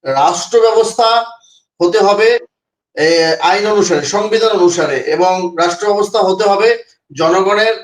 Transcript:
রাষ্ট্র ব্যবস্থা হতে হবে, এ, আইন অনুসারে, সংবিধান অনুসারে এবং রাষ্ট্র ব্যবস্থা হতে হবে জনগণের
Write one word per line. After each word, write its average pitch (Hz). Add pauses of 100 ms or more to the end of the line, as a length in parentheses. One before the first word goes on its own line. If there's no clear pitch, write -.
রাষ্ট্র 147
ব্যবস্থা 226 (560)
হতে 175
হবে, 214 (560)
এ, 165
আইন 196
অনুসারে, 175
সংবিধান 214
অনুসারে 170
এবং 170
রাষ্ট্র 175
ব্যবস্থা 208
হতে 185
হবে 214 (340)
জনগণের 202 (100)